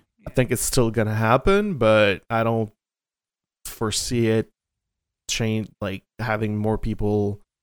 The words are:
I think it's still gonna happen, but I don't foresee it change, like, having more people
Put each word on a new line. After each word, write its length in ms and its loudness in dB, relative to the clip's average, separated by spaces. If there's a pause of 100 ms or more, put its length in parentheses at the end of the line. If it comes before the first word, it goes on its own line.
(260)
I 40 -12
think 200 0
it's 120 -2
still 280 2
gonna 240 0
happen, 640 2
but 500 4
I 160 0
don't 260 -2 (920)
foresee 640 -2
it 220 0 (760)
change, 400 -2 (120)
like, 220 -6 (160)
having 400 -2
more 200 0
people 640 -2 (220)